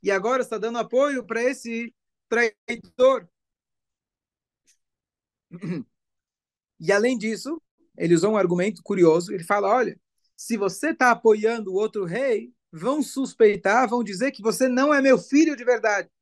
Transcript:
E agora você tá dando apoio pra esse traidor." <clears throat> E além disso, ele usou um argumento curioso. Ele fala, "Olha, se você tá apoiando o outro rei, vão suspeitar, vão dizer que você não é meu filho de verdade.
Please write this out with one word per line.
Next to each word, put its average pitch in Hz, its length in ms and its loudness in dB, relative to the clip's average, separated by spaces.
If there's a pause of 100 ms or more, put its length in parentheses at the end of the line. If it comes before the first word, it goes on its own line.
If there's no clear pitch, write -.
E 196 100 -2
agora 226 320 -2
você 254 60 -10
tá 226 80 -8
dando 233 220 -6
apoio 254 460 -2
pra 226 180 -6
esse 233 500 -6 (360)
traidor." 233 960 -2 (2250)
<clears throat> 170 360 -10 (920)
E 165 120 -2
além 233 260 2
disso, 220 440 -8 (360)
ele 170 180 2
usou 190 180 2
um 214 40 2
argumento 180 460 -2
curioso. 175 500 2
Ele 175 100 -8
fala, 202 260 -2
"Olha, 240 300 0 (360)
se - 220 -8
você 202 360 -4
tá 247 180 2
apoiando 220 600 2
o 180 40 -4
outro 208 300 -4
rei, 233 480 -4 (180)
vão 233 300 -4
suspeitar, 226 880 2
vão 240 160 -2
dizer 202 280 -4
que 247 100 -18
você 226 260 0
não 262 260 2
é 285 80 2
meu 269 160 4
filho 294 380 2
de 240 80 -16
verdade. 214 460 0 (120)